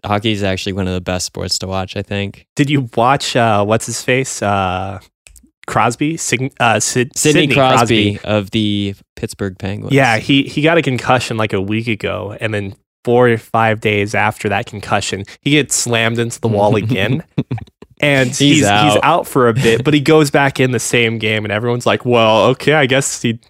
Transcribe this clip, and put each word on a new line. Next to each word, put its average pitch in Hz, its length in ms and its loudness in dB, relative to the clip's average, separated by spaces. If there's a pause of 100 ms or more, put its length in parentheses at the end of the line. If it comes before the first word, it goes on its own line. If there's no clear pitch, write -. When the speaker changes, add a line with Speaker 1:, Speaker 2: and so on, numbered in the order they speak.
Speaker 1:
hockey's 104 380 -2
actually 95 320 -4
one 95 140 -2
of 92 60 -4
the 90 80 -4
best 90 260 -4
sports 92 320 -6
to 90 80 -8
watch, 95 280 -6
I 104 60 -4
think. 101 540 -8
Speaker 2:
Did 143 160 0
you 135 240 -2
watch, 127 400 2
uh, 113 280 2
what's 107 220 0
his 117 160 -8
face? 127 400 -2
Uh, 95 580 -4 (680)
Crosby? 123 500 0
Sig-, 131 420 -4
uh, 113 200 2
Sid-, 123 360 -2
Speaker 1:
Sidney 170 260 2
Speaker 2:
Sidney 139 140 0
Speaker 1:
Crosby 113 600 2
Speaker 2:
Crosby. - 120 -10
Speaker 1:
of 104 240 0
the 101 440 -2 (200)
Pittsburgh 101 440 -8
Penguins. 104 340 -6
Speaker 2:
Yeah, 123 240 2
he, 139 260 0
he 147 200 -4
got 165 160 4
a - 20 2
concussion, 127 560 -2
like, 110 160 -2
a 98 80 0
week 110 260 -4
ago, 98 540 -6
and 113 140 -4
then 101 200 -8 (300)
four 123 240 4
or 113 80 2
five 110 440 0
days 104 340 -2
after 104 340 -2
that 101 160 -2
concussion, 101 600 -6 (160)
he 139 100 -2
gets 143 240 2
slammed 113 420 0
into 117 240 -4
the 117 60 -2
wall 104 280 2
Speaker 1:
<laughs> - 20 2
Speaker 2:
again. 113 460 -2 (800)
And 139 280 2
Speaker 1:
He's 131 100 -6
Speaker 2:
he's, 143 180 4
he's 120 80 4
Speaker 1:
out. 104 380 4
Speaker 2:
out 156 240 2
for 123 200 2
a 117 60 4
bit, 117 320 2
but 147 80 4
he 147 80 2
goes 156 300 4
back 139 280 2
in 127 120 2
the 117 80 -2
same 117 400 0
game, 107 260 -2
and 104 80 -4
everyone's 120 320 -2
like, 107 180 0
"Well, 113 440 4
okay, 131 260 2
I 151 120 4
guess 135 360 0
he, 117 180 -2 (100)